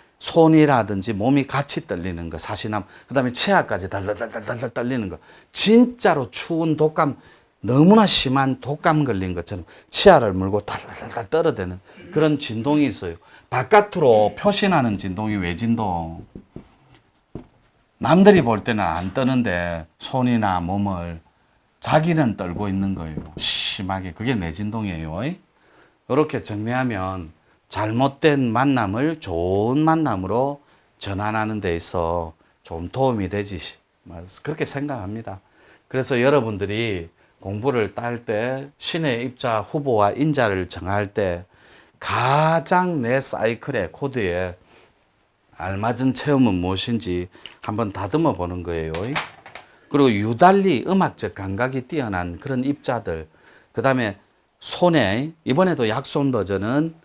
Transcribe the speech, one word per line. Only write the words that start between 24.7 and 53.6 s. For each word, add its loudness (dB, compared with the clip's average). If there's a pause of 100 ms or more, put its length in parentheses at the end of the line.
요렇게 0
정리하면 -4 (360)
잘못된 0
만남을 0
좋은 0
만남으로 0 (360)
전환하는 -4
데 -2
있어 -2 (280)
좀 -10
도움이 0
되지, -6 (840)
그렇게 -6
생각합니다. -10 (480)
그래서 -2
여러분들이 0 (300)
공부를 -4
딸 -8
때 -4
신의 -2
입자 -4
후보와 0
인자를 0
정할 -4
때 -2 (560)
가장 2
내 0
사이클의 -4
코드에 -4 (1000)
알맞은 -2
체험은 2
무엇인지 -2 (340)
한번 -4
다듬어 -2
보는 -6
거예요. -4 (960)
그리고 4
유달리 4
음악적 -2
감각이 -4
뛰어난 -4
그런 -4
입자들, -6 (440)